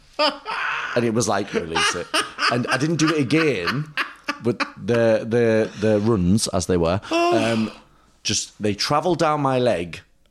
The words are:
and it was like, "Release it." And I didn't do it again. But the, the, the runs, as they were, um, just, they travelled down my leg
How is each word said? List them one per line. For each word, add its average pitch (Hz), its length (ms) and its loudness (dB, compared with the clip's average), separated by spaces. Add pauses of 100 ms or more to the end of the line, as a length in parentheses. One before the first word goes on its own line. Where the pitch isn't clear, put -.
(960)
and 120 100 2
it 113 100 0
was 110 120 0
like, 101 260 -2
"Release 87 440 -2
it." 85 100 -6 (460)
And 123 160 0
I - 80 -2
didn't 156 200 0
do 156 160 2
it 156 60 0
again. 127 760 0 (480)
But 117 200 -2 (160)
the, 113 520 2
the, 110 400 4 (120)
the 107 180 4
runs, 101 500 4
as 90 180 -2
they 92 100 2
were, 85 240 2 (100)
um, 330 600 0 (500)
just, - 400 -6
they 104 100 0
travelled 156 460 0
down 151 220 2
my 131 180 2
leg 90 420 0 (300)